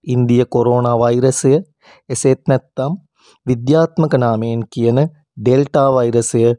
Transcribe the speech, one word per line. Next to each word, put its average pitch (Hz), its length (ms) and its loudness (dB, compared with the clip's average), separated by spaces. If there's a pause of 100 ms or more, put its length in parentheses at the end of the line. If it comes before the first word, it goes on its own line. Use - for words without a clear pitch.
ඉන්දිය 123 400 2
කොරෝනා 120 520 0
වෛරසය 123 560 0 (580)
එසේත් 131 340 -2
නැත්නම් 135 500 -4 (520)
විද්‍යාත්මක 147 680 0
නාමයෙන් 117 500 -2
කියන 120 340 0
ඩෙල්ටා 139 880 0
වෛරසය 120 520 0 (160)